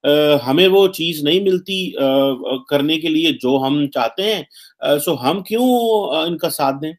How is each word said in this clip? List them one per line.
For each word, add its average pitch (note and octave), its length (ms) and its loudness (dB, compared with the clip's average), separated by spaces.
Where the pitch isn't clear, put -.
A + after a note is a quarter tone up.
अ, D3 380 4
हमें D#3 240 4
वो F#3+ 200 6
चीज़ E3+ 360 -4
नहीं F3 200 2
मिलती, F#3 480 -2
अ, - 40 -14
करने D3 280 0
के E3 120 -4
लिए D#3 220 0
जो B2+ 260 0
हम C#3 300 0
चाहते C#3 360 -4
हैं, G3+ 240 -4
अ, C#3+ 140 2
so D3 220 -2
हम D#3 300 -2
क्यों, A#3+ 200 0
अ, D#3+ 100 -2
इनका E3 220 -4
साथ C#3 240 -2
दें? D3+ 260 -8